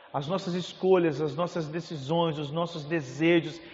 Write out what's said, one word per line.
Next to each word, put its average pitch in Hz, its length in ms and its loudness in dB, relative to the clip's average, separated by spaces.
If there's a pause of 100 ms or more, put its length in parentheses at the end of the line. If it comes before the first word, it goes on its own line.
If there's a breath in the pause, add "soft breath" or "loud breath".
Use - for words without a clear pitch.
(120)
As 139 140 -2
nossas 180 280 -2
escolhas, 175 680 4
as 147 160 -2
nossas 170 320 -4
decisões, 160 680 -2
os 147 140 -6
nossos 165 340 -4
desejos, 156 760 2 (140)